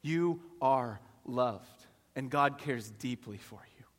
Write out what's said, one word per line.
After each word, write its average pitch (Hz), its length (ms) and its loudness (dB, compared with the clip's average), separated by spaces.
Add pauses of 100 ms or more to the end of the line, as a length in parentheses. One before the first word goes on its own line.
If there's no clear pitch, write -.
You 170 380 0 (200)
are 127 400 2 (240)
loved, 123 600 -2 (300)
and 135 120 -4
God 143 300 4
cares 117 320 -4
deeply 113 460 -8
for - 240 -18 (180)
you. 117 60 -20 (140)